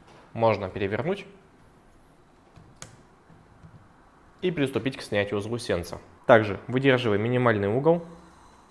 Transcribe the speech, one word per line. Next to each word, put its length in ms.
можно 360
перевернуть 580
и 100
приступить 460
к 60
снятию 380
заусенца. 580
Также 420
выдерживаем 540
минимальный 460
угол 360